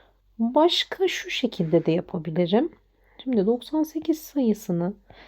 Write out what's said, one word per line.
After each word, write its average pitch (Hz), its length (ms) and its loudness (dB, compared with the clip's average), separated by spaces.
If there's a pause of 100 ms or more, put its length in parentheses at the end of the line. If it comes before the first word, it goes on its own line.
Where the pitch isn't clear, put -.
(380)
Başka 302 720 2
şu - 220 -6
şekilde 165 560 0
de 160 60 2
yapabilirim. 175 800 0 (520)
Şimdi 226 220 2
doksan 247 360 0
sekiz 311 380 -4
sayısını 208 760 -2 (340)